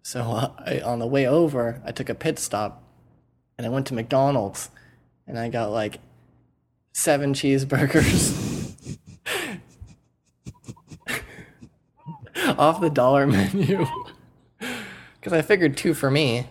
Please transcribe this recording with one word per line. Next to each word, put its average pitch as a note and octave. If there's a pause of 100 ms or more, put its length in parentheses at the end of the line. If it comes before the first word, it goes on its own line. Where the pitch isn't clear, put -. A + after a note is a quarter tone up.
So, -
uh, A#2 (120)
I, C3
on A#2+
the A2+
way C#3
over, C3+
I D3
took -
a A#2
pit -
stop, - (760)
and A#2+
I A2+
went C3+
to C3
McDonald's, B2 (560)
and B2
I A#2
got, A#2
like, G#2+ (920)
seven C#3+
cheeseburgers C3+ (3750)
<laughs> F4
off D#3
the E3
dollar C#3
menu. D#3
<laughs> - (1300)
'Cause F#3+
I D#3+
figured E3
two E3
for C3+
me C3+